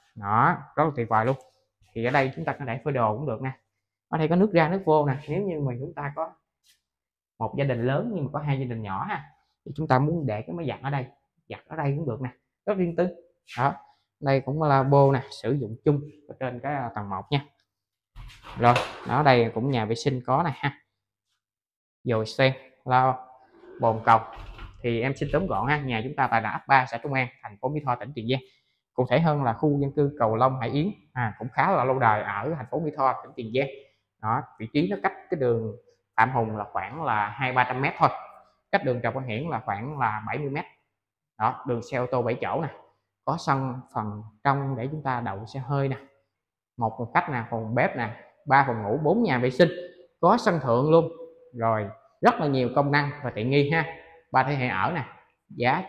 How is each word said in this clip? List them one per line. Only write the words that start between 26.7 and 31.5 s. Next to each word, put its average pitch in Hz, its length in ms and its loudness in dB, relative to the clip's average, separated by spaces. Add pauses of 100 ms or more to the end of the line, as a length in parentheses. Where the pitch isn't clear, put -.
xã 117 120 -8
Trung 147 140 -6
An, 127 160 0 (140)
thành 104 180 -16
phố 131 80 -2
Mỹ 151 160 -2
Tho, 127 100 0
tỉnh 120 200 -10
Tiền 113 160 -6
Giang. 131 100 0 (520)
Cụ 127 180 0
thể 131 100 4
hơn 151 220 2
là 120 100 2
khu 143 280 2
dân 139 120 -2
cư 143 260 0
Cầu 110 180 2
Long, 131 240 2
Hải 117 100 -2
Yến, 147 200 0 (220)
à, 117 260 -4
cũng 123 140 -8